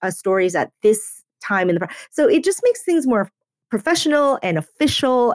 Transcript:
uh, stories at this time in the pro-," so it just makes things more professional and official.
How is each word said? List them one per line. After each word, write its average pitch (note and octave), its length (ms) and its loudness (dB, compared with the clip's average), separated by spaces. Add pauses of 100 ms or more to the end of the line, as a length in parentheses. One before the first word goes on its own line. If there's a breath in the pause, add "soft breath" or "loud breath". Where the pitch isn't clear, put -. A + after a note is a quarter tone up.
uh, F#3 80 -2
stories F#3 440 -2
at C#3+ 160 -4 (120)
this - 420 0 (160)
time F#3 280 -2
in E3+ 60 2
the E3+ 60 -2
pro-," - 160 -8 (140 loud breath)
so D4 180 2
it D#4 160 2
just F#4+ 200 -2
makes A#4+ 180 0
things E4 240 0
more G#3 240 0 (400)
professional D4 720 0
and E3+ 160 -2
official. B3+ 760 0